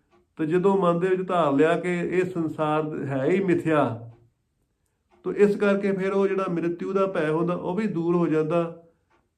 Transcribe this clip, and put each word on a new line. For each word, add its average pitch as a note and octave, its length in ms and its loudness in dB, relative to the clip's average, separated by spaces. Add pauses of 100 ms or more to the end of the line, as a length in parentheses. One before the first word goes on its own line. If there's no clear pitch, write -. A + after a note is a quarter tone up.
(380)
ਤੇ D#3+ 100 -2
ਜਦੋਂ F3+ 320 4
ਮਨ F3 220 2
ਦੇ F#3+ 80 0
ਵਿੱਚ F#3 200 0
ਧਾਰ E3+ 240 2
ਲਿਆ D#3+ 280 4
ਕਿ F3+ 80 -4
ਇਹ F3+ 360 0
ਸੰਸਾਰ D#3 800 -4
ਹੈ C3 200 -4
ਹੀ F#3 200 2
ਮਿਥਿਆ, D3+ 680 0 (1120)
ਤੋ F#3 80 -4
ਇਸ G3+ 240 4
ਕਰਕੇ G3+ 360 0
ਫਿਰ F#3+ 200 -2
ਉਹ G3 160 2
ਜਿਹੜਾ F#3+ 220 0
ਮ੍ਰਿਤਿੂ E3+ 420 -4
ਦਾ G3 140 2
ਭੈ E3+ 240 -2
ਹੁੰਦਾ E3+ 240 0
ਉਹ F3 200 -6
ਵੀ G#3+ 120 -2
ਦੂਰ E3+ 300 -2
ਹੋ F3 100 2
ਜਾਂਦਾ, D#3 560 -2 (560)